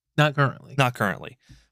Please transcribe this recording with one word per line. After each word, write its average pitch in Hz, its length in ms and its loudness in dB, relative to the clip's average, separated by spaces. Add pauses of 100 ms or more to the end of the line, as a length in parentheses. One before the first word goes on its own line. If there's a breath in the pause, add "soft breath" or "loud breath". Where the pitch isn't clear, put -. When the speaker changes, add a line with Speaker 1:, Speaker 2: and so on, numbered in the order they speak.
(160)
Speaker 1:
Not 151 180 2
currently. 139 420 -2
Speaker 2:
Not 123 180 2
currently. 92 440 -4 (340 soft breath)